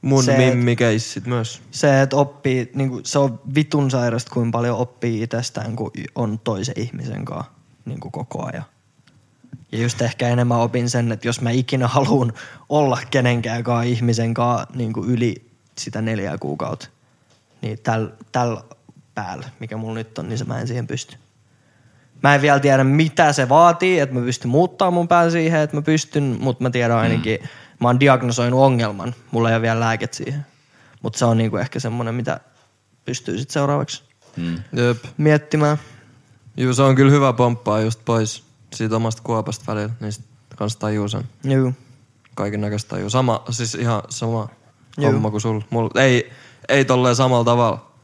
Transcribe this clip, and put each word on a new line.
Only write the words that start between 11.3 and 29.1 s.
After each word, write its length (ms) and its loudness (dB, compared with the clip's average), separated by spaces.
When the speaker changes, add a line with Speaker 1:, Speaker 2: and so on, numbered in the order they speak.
Speaker 2:
mä 100 -2
ikinä 380 0
haluun 440 2
olla 300 2
kenenkään 540 0
kaa 180 0
ihmisen 520 0
kaa, 400 0
niinku, 300 -6
yli 460 -2
sitä 240 -8
neljää 360 -4
kuukautta, 500 -8
niin 200 -8
täl, 260 -2
täl 240 -2
päällä, 320 -10
mikä 160 -12
mulla 180 -8
nyt 240 -10
on, 100 -10
niin 100 -6
se 60 -6
mä 160 -6
en 60 -6
siihen 200 -6
pysty. 300 -10
Mä 120 8
en 80 4
vielä 180 6
tiedä, 240 4
mitä 480 4
se 160 0
vaatii, 520 6
että 140 -2
mä 60 -2
pystyn 300 -4
muuttaa 400 2
mun 180 0
pään 220 4
siihen, 300 2
että 160 -2
mä 60 -2
pystyn, 580 0
mut 200 -2
mä 100 0
tiedän 260 2
Speaker 3:
Mm. 60 2
Speaker 2:
ainakin, 360 0
mä 80 4
oon 120 4
diagnosoinut 600 4
ongelman, 540 2